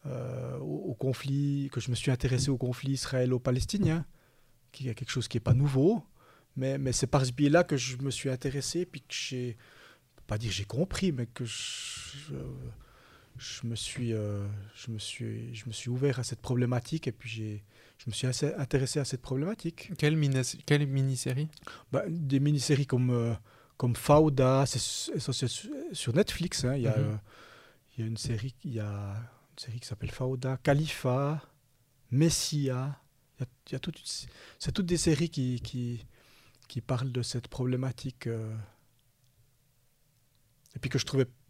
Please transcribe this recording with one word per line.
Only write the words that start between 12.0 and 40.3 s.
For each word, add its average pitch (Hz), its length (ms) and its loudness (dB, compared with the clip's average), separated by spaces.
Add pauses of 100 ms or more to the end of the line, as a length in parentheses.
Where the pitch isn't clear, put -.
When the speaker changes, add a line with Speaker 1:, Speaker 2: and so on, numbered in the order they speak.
Speaker 1:
je, 143 60 -8 (1040)
je - 300 -8
me 117 80 -2
suis, 117 380 -4
euh, 104 320 -2 (300)
je - 160 -10
me 110 80 -6
suis, 113 560 -8
je 107 120 -12
me 117 40 -8
suis - 180 -8
ouvert 127 300 2
à 123 40 -2
cette - 180 -6
problématique, 123 680 0
et 123 40 -2
puis - 180 -12
j'ai, 107 340 -6 (340)
je - 100 -14
me 110 60 -6
suis - 140 -2
assez 135 260 0
intéressé 135 460 0
à 135 60 0
cette - 160 -6
problématique. 165 760 -4
Speaker 2:
Quelle 151 180 4
minis-, 135 500 2
quelle 147 220 4
mini-série ? 135 640 0 (420)
Speaker 1:
Bah, 131 160 2
des 151 320 0
mini-séries 143 480 4
comme, 127 220 4
euh, 117 240 2 (440)
comme 120 180 2
Fauda, 135 680 6
c'est - 140 -2
s-, - 360 -4
essentiel 131 340 -2
su-, - 220 -8 (220)
sur 120 200 -4
Netflix, 170 520 0
hein, 127 100 2
il 135 80 0
y 113 40 2
a, 107 100 4
Speaker 2:
Mhm. 107 60 4
Speaker 1:
euh, 107 120 0 (840)
il 117 40 -4
y - 20 -2
a 110 40 -2
une 113 100 -4
série, 120 460 -4
il 139 100 -6
y 110 60 -4
a 101 340 -4 (380)
une - 60 -20
série 117 220 -8
qui - 80 -14
s'appelle - 240 -6
Fauda, 131 460 -2
Khalifa, 143 840 2 (680)
Messia, 151 480 4
il 143 60 2
y 131 800 -6
a, 127 40 -8 (200)
il - 60 -10
y - 20 -6
a 131 40 -4
toute - 200 -8
une - 60 -18
s-, - 220 -10 (320)
c'est - 140 -4
toutes 196 120 2
des 170 120 2
séries 160 320 4
qui, 127 320 0
qui, 120 440 -4 (600)
qui - 140 -6
parlent 127 300 -2
de 123 100 -2
cette 120 260 -4
problématique, 127 800 -2
euh, 110 260 -4 (2250)